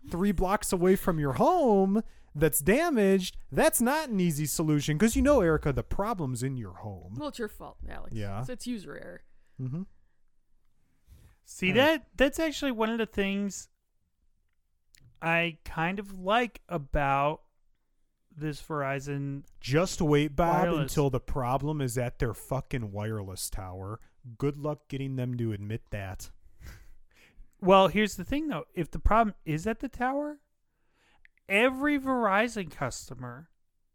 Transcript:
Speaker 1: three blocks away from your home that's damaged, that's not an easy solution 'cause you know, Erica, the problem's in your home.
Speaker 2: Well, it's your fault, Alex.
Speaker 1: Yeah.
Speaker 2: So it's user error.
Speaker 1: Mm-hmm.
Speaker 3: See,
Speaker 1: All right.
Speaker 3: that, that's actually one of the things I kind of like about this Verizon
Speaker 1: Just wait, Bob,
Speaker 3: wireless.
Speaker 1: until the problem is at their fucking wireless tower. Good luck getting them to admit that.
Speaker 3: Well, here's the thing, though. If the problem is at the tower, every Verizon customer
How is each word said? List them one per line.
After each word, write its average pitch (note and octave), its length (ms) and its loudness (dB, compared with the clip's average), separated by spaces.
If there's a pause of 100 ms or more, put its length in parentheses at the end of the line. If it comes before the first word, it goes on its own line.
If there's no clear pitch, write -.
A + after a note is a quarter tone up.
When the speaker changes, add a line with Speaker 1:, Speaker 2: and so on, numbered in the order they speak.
Speaker 1:
three F#3+ 240 2
blocks F#3+ 400 0
away F#3 240 6
from F3 220 0
your C#3+ 140 2
home G#3+ 680 4 (300)
that's D3+ 280 2
damaged, G3 720 4 (160)
that's B3 300 4
not C#4+ 260 0
an G3+ 140 0
easy D#3 240 2
solution D3+ 520 0
'cause A3 200 4
you E3 40 4
know, C4+ 200 6
Erica, D#3 320 2
the A2+ 100 -2
problem's E3+ 580 -2
in C3+ 140 -4
your G2+ 200 -8
home. F#2+ 420 -12
Speaker 2:
Well, D4 100 -6
it's - 120 -10
your G#3+ 100 -6
fault, - 260 -18 (140)
Alex. - 260 -8
Speaker 1:
Yeah. G2+ 280 -6
Speaker 2:
So C3 100 -8
it's - 120 -12
user F#3 300 -10
error. - 260 -16 (400)
Speaker 1:
Mm-hmm. C3 200 -6 (1600)
Speaker 3:
See, - 300 0
Speaker 1:
All G#3+ 40 4
right. C4 80 8 (140)
Speaker 3:
that, - 160 -20
that's C4+ 240 2
actually D4 320 -2
one A3 180 0
of A#3 80 -2
the A3+ 80 0
things G3 600 -4 (1500)
I E3+ 440 0
kind F3 340 -4
of G3 180 -12
like G#3+ 520 0
about C#3+ 720 0 (960)
this D3 260 -8
Verizon C#3 840 -6 (160)
Speaker 1:
Just D#3 420 2
wait, D3 340 4
Bob, E3+ 320 4
Speaker 3:
wireless. D3+ 160 0
Speaker 1:
until C#3 260 0
the B2 100 -2
problem C#3 640 -2
is B2 160 -2
at B2 220 -4
their A#2 140 0
fucking B2 600 -6
wireless G#2 560 -6
tower. F#2+ 500 -10 (380)
Good C#3+ 200 -2
luck D3 300 -6
getting C3+ 300 -6
them B2 200 -4
to A#2 140 -2
admit G#2 300 -6 (100)
that. G2 400 -10 (1300)
Speaker 3:
Well, F#3+ 300 6
here's G3+ 260 0
the F3+ 80 -8
thing, D4 240 -4
though. E3 160 -4 (100)
If E3 160 -4
the E3 100 -8
problem G#3+ 360 4 (100)
is D#3+ 220 -4
at A3 140 -4
the C4+ 80 -6
tower, C#4+ 500 -4 (1080)
every C4 500 2
Verizon A3+ 720 0
customer B2 800 -8 (460)